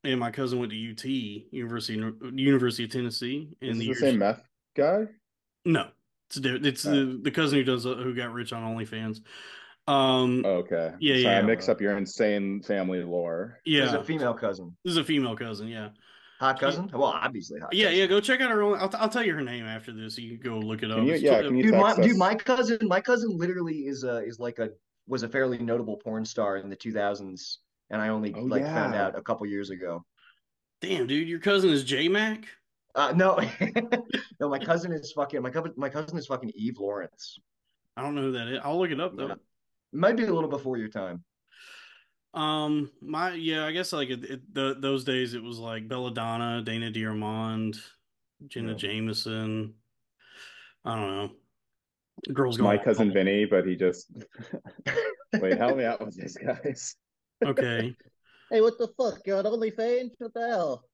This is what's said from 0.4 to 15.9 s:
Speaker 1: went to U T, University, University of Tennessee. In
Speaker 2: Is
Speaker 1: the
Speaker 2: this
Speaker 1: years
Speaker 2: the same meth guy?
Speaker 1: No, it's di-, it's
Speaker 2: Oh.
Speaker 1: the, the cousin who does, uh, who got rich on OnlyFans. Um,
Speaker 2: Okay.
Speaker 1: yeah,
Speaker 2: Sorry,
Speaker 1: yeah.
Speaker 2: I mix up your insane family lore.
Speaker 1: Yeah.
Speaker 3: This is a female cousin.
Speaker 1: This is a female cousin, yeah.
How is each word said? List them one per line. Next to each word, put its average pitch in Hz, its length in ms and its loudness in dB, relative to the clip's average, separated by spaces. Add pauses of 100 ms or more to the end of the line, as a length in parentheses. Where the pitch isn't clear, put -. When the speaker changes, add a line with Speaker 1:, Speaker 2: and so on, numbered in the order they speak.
Speaker 1:
went 113 120 -4
to 110 60 -8
U 113 160 -10
T, 110 580 -6
University, 117 500 -6 (320)
University 123 520 4
of 113 60 -10
Tennessee. 123 580 -4 (120)
In 135 100 -8
Speaker 2:
Is 113 60 -2
Speaker 1:
the - 20 -2
Speaker 2:
this 113 80 -2
Speaker 1:
years 120 120 -2
Speaker 2:
the 147 120 2
same 113 80 4
meth 101 240 2 (340)
guy? 180 280 4 (600)
Speaker 1:
No, 160 240 2 (400)
it's 143 100 -8
di-, 131 240 0
it's 135 220 0
Speaker 2:
Oh. 147 60 0
Speaker 1:
the, 135 320 2
the 143 80 0
cousin 147 280 2
who 127 60 4
does, 123 200 0
uh, 127 100 -2
who 123 200 -4
got 120 160 -4
rich 120 220 -8
on 113 100 -6
OnlyFans. 110 560 -6 (680)
Um, 131 580 4
Speaker 2:
Okay. 85 560 0
Speaker 1:
yeah, 139 140 4
Speaker 2:
Sorry, 127 80 6
Speaker 1:
yeah. 101 160 6
Speaker 2:
I - 20 6
mix 113 260 2
up 110 140 2
your 101 160 2
insane 101 680 0
family 92 400 -2
lore. 87 600 -4
Speaker 1:
Yeah. 147 160 4
Speaker 3:
This 127 80 4
is 143 100 2
a - 60 -6
female 143 280 -2
cousin. 92 520 -6
Speaker 1:
This 180 60 -2
is 165 60 2
a 156 60 2
female 131 320 0
cousin, 110 320 -10
yeah. 110 220 -10 (500)